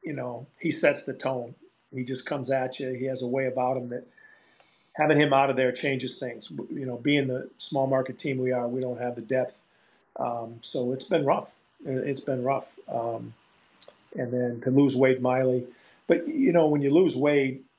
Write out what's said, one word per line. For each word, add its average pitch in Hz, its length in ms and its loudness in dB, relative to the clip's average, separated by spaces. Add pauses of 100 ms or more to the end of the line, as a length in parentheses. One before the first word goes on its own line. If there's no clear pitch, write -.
you 156 100 -8
know, 123 320 -8 (140)
he 170 100 -2
sets 147 320 2
the 135 100 -8
tone. 127 420 -6 (380)
He 131 120 -6
just 127 200 -8
comes 131 280 -4
at 131 260 -2
you. 131 140 -6
He 127 140 -6
has 131 160 -4
a 123 40 -4
way 131 200 -2
about 127 300 0
him 127 120 -6
that - 180 -10 (840)
having 151 280 4
him 143 120 4
out 139 180 6
of 127 60 2
there 127 160 2
changes 131 480 -4
things. 117 280 -10
W-, - 320 -10
you 131 60 -6
know, 123 100 -6
being 143 300 2
the 127 320 -4
small 135 300 -2
market 131 300 0
team 139 200 -4
we 127 140 0
are, 120 160 -2
we 127 120 -4
don't 123 200 -6
have 120 160 -4
the 120 40 -12
depth. 127 380 -2 (580)
Um, 117 460 -6
so 123 300 -2
it's 135 120 -6
been 160 200 0
rough. 160 360 -2 (260)
I-, 151 40 -6
it's 131 300 -4
been 127 240 -4
rough. 131 320 -2 (120)
Um, 117 460 -6 (840)
and 120 140 -4
then 123 300 -2
to 131 80 0
lose 135 260 6
Wade 131 240 4
Miley. 127 460 2 (400)
But, 170 200 4
you - 260 2
know, 165 160 6
when 147 120 2
you 139 100 2
lose 160 240 6
Wade 135 480 2 (160)